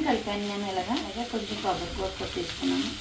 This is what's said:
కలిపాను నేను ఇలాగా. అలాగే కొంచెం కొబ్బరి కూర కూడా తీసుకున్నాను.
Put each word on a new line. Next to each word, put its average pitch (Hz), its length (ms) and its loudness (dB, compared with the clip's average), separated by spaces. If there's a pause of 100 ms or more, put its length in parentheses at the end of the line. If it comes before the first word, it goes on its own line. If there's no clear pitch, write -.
కలిపాను 214 440 2
నేను 202 220 -2
ఇలాగా. 185 280 0
అలాగే 247 320 -4
కొంచెం 208 320 0
కొబ్బరి 175 320 0
కూర 190 220 0
కూడా 180 180 -2
తీసుకున్నాను. 170 540 2 (100)